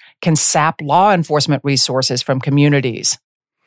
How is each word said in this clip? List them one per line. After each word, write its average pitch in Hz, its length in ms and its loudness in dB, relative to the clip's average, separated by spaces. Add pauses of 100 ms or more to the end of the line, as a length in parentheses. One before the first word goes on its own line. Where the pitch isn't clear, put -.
(220)
can 165 140 0
sap 156 460 0
law 175 320 2
enforcement 151 500 -2
resources 131 580 -2
from 131 200 -4
communities. 143 760 0 (500)